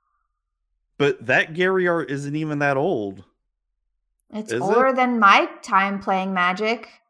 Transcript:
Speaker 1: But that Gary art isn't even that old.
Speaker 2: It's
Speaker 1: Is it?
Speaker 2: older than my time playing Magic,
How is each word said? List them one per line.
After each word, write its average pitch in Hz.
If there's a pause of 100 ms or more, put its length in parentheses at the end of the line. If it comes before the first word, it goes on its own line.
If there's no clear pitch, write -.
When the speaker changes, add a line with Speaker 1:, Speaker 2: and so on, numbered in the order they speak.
(1000)
Speaker 1:
But 143
that 156
Gary 185
art 165
isn't 143
even 151
that 143
old. 113 (1080)
Speaker 2:
It's 214
Speaker 1:
Is 117
it? -
Speaker 2:
older 233
than 247
my 220 (140)
time 196
playing 190
Magic, 190 (220)